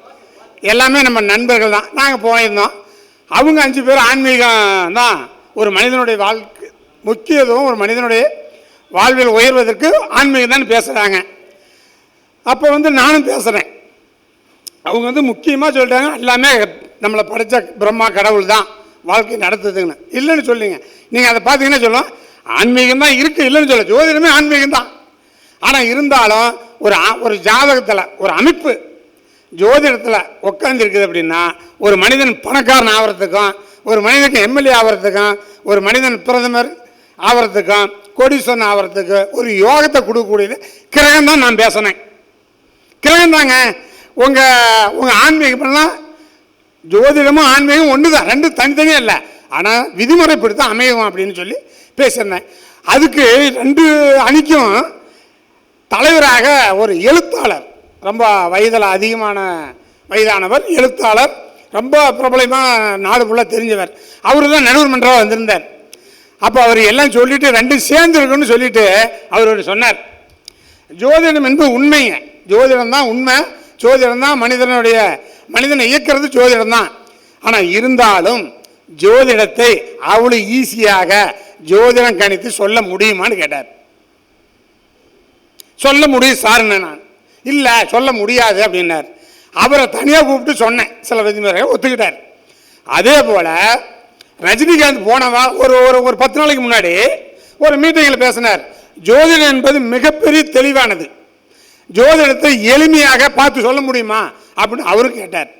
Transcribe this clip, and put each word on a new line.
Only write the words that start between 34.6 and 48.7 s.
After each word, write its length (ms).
எல் 100
ஏ 80
ஆகிறதுக்கும், 580
ஒரு 180
மனிதன் 300
பிரதமர் 440
ஆகிறதுக்கும், 580
கோடீஸ்வரன் 520
ஆகிறதுக்கு 500
ஒரு 140
யோகத்தை 440
கொடுக்கக்கூடியது 480
கிரகம் 340
தான். 160
நான் 180
பேசினேன், 380
கிரகம் 320
தாங்க. 180
உங்க, 160
உங்க 140
ஆன்மீகம் 360
பண்ணலாம், 320
ஜோதிடமும் 640
ஆன்மீகம் 400
ஒன்று 200
தான், 180
ரெண்டும் 260
தனித்தனியாக 440